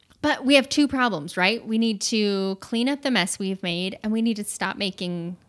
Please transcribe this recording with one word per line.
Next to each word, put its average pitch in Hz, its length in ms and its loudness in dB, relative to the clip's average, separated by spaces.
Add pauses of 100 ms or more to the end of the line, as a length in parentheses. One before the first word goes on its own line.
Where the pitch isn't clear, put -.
(200)
But 294 240 0
we 277 100 6
have 269 140 6
two 294 180 4
problems, 214 500 -2
right? 196 300 2
We 220 120 0
need 226 240 0
to 196 580 0
clean 233 280 -2
up 285 140 -2
the 269 80 0
mess 196 300 0
we've 190 240 -4
made, 180 400 -2
and 214 80 0
we 226 100 2
need 226 140 2
to 208 80 -6
stop - 320 -4
making 180 600 -4 (120)